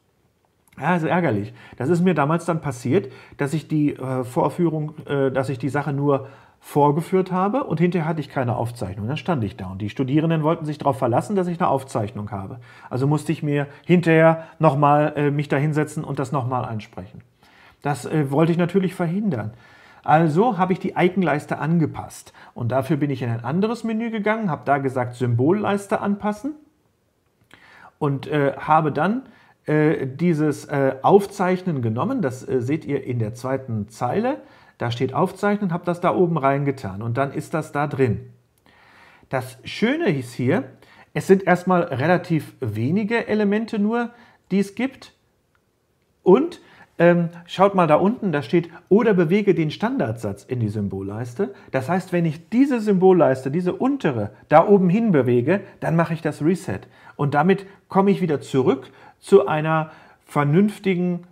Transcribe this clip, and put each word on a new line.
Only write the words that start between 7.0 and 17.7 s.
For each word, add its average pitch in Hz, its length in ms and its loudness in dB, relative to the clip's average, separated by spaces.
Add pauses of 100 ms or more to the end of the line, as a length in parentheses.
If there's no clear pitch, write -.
habe 202 320 -2
und 160 160 -4
hinterher 175 260 0
hatte 160 140 -4
ich 135 80 -8
keine 120 300 -2
Aufzeichnung. 104 500 -6
Dann 143 80 -4
stand 156 300 -2
ich 95 100 -6
da 95 120 -10
und 95 140 -10
die 104 80 -6
Studierenden 151 540 0
wollten 160 220 0
sich 151 140 -8
darauf 139 180 0
verlassen, 139 400 0
dass 180 100 0
ich 170 140 -6
eine 180 80 2
Aufzeichnung 104 640 -4
habe. 98 280 -10 (300)
Also 127 180 -2
musste 151 240 0
ich 156 100 -4
mir 143 260 -2 (180)
hinterher 165 640 6 (120)
nochmal, 147 560 4
äh, 147 160 2
mich 143 160 -2
da 151 80 0
hinsetzen 151 480 0
und 139 160 -6
das 135 140 -4
nochmal 127 320 -2
ansprechen. 104 560 -12 (600)